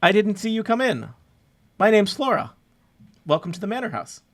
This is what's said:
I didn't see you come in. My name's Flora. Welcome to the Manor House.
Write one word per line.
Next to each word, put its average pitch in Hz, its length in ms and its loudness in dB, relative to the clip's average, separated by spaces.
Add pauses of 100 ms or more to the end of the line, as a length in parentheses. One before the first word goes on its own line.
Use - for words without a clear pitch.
I 180 100 6
didn't 208 240 2
see 220 140 -4
you 220 120 -2
come 226 180 0
in. 139 300 -2 (680)
My 202 120 4
name's 208 240 4
Flora. 254 400 -2 (720)
Welcome 160 260 -2
to 165 80 -10
the 208 60 -10
Manor 233 240 -6
House. 107 320 -10 (120)